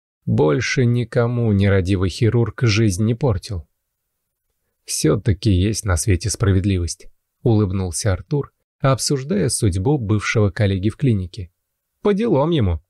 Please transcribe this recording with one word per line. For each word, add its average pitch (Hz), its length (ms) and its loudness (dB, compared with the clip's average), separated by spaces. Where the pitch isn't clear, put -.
Больше 131 600 0
никому 120 680 0
нерадивый 98 560 2
хирург 113 540 0
жизнь 107 420 2
не 117 100 0
портил. 101 520 -4
«Всё-таки - 640 0
есть 95 320 0
на 92 140 0
свете 98 320 0
справедливость», 95 800 0
улыбнулся 98 680 0
Артур, - 400 -6
обсуждая 139 680 -2
судьбу 107 480 0
бывшего 104 520 0
коллеги 98 380 0
в - 80 -4
клинике. 98 560 -4
«По 208 120 2
делам 180 380 0
ему. 101 380 0